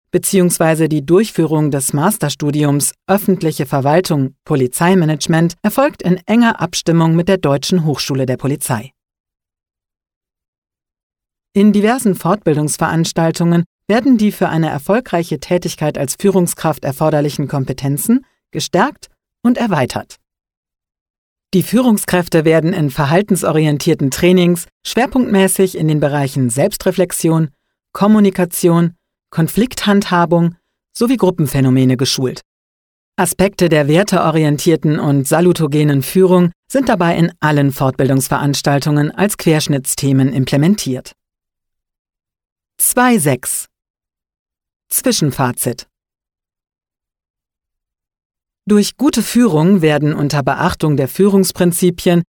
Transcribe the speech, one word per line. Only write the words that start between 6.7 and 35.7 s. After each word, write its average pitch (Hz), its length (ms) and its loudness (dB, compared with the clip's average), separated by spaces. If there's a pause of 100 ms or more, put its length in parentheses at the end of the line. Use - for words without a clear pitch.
mit 175 120 0
der 190 100 2
Deutschen 151 480 0
Hochschule 135 400 -4
der 123 120 -2
Polizei. 131 540 -6 (2500)
In 208 200 4
diversen 208 420 0
Fortbildungsveranstaltungen 165 1500 0 (240)
werden 247 300 2
die 208 140 2
für 185 180 -2
eine 160 200 -2
erfolgreiche 170 720 -2
Tätigkeit 170 580 -4
als 139 220 -6
Führungskraft 180 680 -2
erforderlichen 147 600 -2
Kompetenzen 139 800 -2 (260)
gestärkt 185 560 -4 (340)
und 240 160 0
erweitert. 156 600 -4 (1400)
Die 170 80 2
Führungskräfte 180 840 0
werden 160 280 2
in 147 180 -2
verhaltensorientierten 156 1200 0
Trainings 175 560 2 (180)
schwerpunktmäßig 202 880 0
in 156 120 -2
den 151 120 0
Bereichen 139 520 -2
Selbstreflexion, 165 1000 -2 (420)
Kommunikation, 185 1000 2 (380)
Konflikthandhabung 170 1200 0 (380)
sowie 240 240 0
Gruppenphänomene 131 800 2
geschult. 127 440 -4 (720)
Aspekte 185 520 0
der 151 200 2
werteorientierten 160 1120 0
und 139 280 0
salutogenen 151 760 2